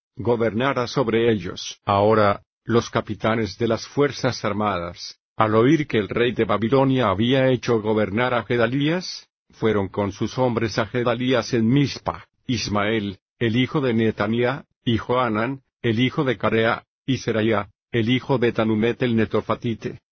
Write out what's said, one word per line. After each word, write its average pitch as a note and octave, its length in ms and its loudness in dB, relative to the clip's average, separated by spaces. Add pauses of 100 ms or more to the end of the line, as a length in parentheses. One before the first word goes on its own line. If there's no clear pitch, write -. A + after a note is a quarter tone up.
(180)
gobernara A#2 680 0
sobre A#2 440 2
ellos. - 540 -6
Ahora, G#2 560 4 (240)
los A2+ 240 0
capitanes A2 680 -2
de A#2 120 0
las A2 180 -4
fuerzas C3+ 560 -2
armadas, G2 760 -4 (200)
al G#2+ 180 4
oír C#3+ 320 4
que A#2+ 100 -2
el G2 120 0
rey A#2 240 0
de A2+ 100 0
Babilonia B2+ 640 2
había B2 420 2
hecho A#2 320 0
gobernar G#2+ 520 0
a A#2 100 0
Gedalías, C#3 880 -2 (200)
fueron G#2 380 0
con G2+ 240 -4
sus - 260 -6
hombres A2+ 400 -2
a A2 100 0
Gedalías B2 680 -2
en A2+ 140 2
Mizpa. - 580 -2 (220)
Ismael, G#2 720 -2 (200)
el A2+ 160 0
hijo B2+ 240 0
de C3 140 0
Netania, A2+ 720 0 (200)
y A#2 120 2
Joanán, B2 640 -2 (200)
el A#2 200 0
hijo B2+ 240 0
de A#2+ 120 0
Carea, A2+ 460 0 (220)
y C3 140 -2
Seraía, G#2+ 500 0 (220)
el A2+ 180 0
hijo B2+ 280 0
de A#2 140 2
Tanumet A2 500 0
el A#2+ 140 0
Netofatite, A2+ 840 -2 (100)